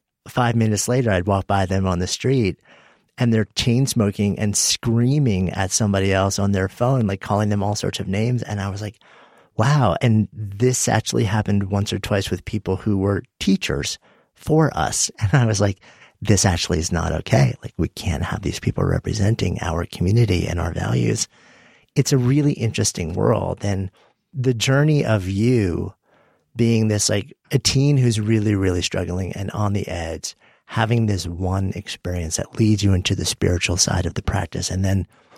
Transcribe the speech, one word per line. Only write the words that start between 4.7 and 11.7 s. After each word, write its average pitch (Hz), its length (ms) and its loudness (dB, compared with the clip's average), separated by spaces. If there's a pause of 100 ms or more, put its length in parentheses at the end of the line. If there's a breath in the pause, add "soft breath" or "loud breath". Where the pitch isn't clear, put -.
at 95 220 -2
somebody 98 400 2
else 95 260 2
on 101 140 0
their 95 160 0
phone, 123 380 0
like, 95 140 -2
calling 104 280 0
them 101 140 0
all 104 120 -2
sorts - 260 -4
of 92 80 -6
names. 110 340 -2
And 104 180 -6
I 98 100 -4
was 98 100 -8
like, 107 180 -10 (580 soft breath)
"Wow." 123 440 4
And 110 320 4
this 107 560 -2
actually 117 360 0
happened 101 460 0